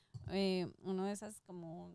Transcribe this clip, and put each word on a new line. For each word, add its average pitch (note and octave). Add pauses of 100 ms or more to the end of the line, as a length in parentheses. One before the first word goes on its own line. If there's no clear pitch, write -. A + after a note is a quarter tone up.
(300)
eh, F#3 (140)
uno F#3+
de G3+
esas G#3+
como, F3